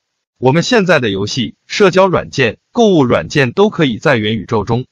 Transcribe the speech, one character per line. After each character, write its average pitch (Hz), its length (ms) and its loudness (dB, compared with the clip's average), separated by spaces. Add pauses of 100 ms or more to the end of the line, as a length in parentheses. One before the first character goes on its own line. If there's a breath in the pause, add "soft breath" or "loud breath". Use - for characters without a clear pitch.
(400)
我 127 120 2
们 165 120 2
现 208 240 0
在 160 120 2
的 113 120 -2
游 98 160 -4
戏、 - 260 -6 (140)
社 190 240 0
交 185 160 4
软 107 240 -4
件、 120 260 -2 (140)
购 226 180 2
物 160 140 4
软 98 260 0
件 131 220 0
都 208 180 2
可 165 160 -2
以 113 140 -2
在 143 180 0
元 107 220 -2
宇 87 80 -10
宙 107 160 -2
中 120 280 -4